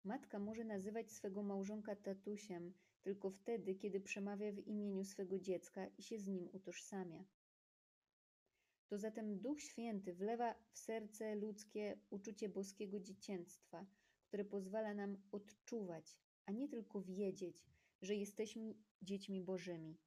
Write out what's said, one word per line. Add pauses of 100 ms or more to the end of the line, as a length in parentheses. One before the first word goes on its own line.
Matka
może
nazywać
swego
małżonka
tatusiem (280)
tylko
wtedy,
kiedy
przemawia
w
imieniu
swego
dziecka
i
się
z
nim
utożsamia. (1600)
To
zatem
Duch
Święty
wlewa (160)
w
serce
ludzkie (120)
uczucie
boskiego
dziecięctwa, (360)
które
pozwala
nam (160)
odczuwać, (300)
a
nie
tylko
wiedzieć, (380)
że
jesteśmy (280)
dziećmi
Bożymi.